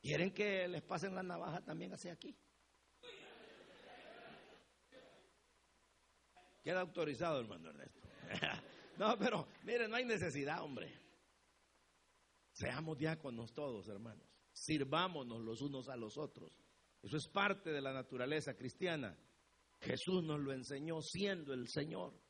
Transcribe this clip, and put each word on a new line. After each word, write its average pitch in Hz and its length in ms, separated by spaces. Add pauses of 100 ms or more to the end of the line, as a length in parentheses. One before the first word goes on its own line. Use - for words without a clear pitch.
¿Quieren 151 300
que 190 360
les 170 140
pasen 185 320
la 185 80
navaja 175 400
también 185 320
hacia 175 200
aquí? - 220 (4000)
Queda 180 180
autorizado, 160 580
hermano 90 300
Ernesto. - 320 (280)
<laughs> - 420 (260)
No, 220 200
pero, 202 300 (160)
mire, 233 240
no 220 80
hay 254 100
necesidad, 165 560
hombre. 120 320 (1600)
Seamos 147 460
diáconos 135 540
todos, 120 360
hermanos. 107 400 (240)
Sirvámonos 143 920
los 113 200
unos 139 280
a 131 60
los 113 220
otros. 113 340 (500)
Eso 123 160
es 139 120
parte 196 420
de 143 100
la 135 120
naturaleza 135 600
cristiana. 131 640 (640)
Jesús - 440
nos 151 160
lo 139 120
enseñó 143 500
siendo 175 520
el 123 140
Señor. 160 460 (160)